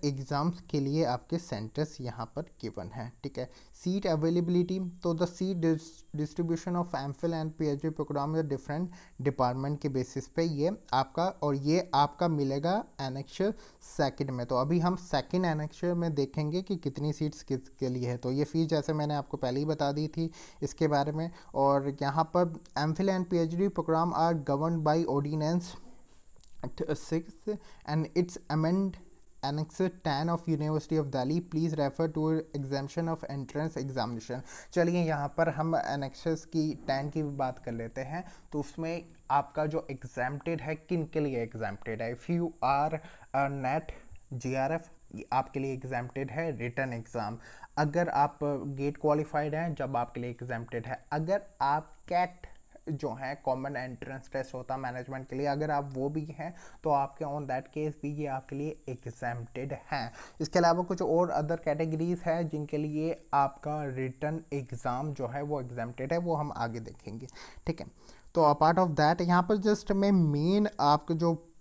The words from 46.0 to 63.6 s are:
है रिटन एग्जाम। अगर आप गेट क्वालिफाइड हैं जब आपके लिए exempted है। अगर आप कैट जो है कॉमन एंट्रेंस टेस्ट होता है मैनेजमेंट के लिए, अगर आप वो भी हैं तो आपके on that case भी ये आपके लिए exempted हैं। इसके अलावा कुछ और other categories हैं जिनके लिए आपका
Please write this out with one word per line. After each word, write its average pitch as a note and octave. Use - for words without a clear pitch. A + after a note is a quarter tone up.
है D3+
रिटन B2
एग्जाम। A#2
अगर D#3
आप C#3+
गेट C#3
क्वालिफाइड D3+
हैं D#3+
जब C3+
आपके A#2+
लिए A#2+
exempted A#2
है। -
अगर E3+
आप C#3+
कैट F3+
जो C#3
है C3+
कॉमन C3+
एंट्रेंस B2+
टेस्ट C3
होता B2+
है C3
मैनेजमेंट B2+
के C3
लिए, C#3
अगर D3
आप C#3+
वो C3
भी D3+
हैं D#3
तो D#3
आपके C#3
on D3
that C3
case D3+
भी D3
ये D3
आपके C3+
लिए D3+
exempted A#2+
हैं। A#2+
इसके D#3+
अलावा E3+
कुछ F3+
और E3+
other D#3+
categories D#3+
हैं E3
जिनके D3+
लिए D#3
आपका D3